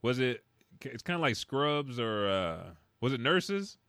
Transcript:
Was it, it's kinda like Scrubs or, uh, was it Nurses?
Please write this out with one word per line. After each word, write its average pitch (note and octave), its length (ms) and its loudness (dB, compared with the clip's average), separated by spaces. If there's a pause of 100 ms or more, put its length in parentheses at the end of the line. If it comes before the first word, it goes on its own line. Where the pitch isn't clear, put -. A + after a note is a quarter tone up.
Was B2 180 2
it, B2 240 0 (380)
it's A#2+ 200 -10
kinda F3 180 -2
like C3+ 140 4
Scrubs C#3+ 640 0
or, G#2+ 300 0
uh, F2 460 0 (260)
was B2+ 120 0
it B2 80 -2
Nurses? F#3 560 0 (120)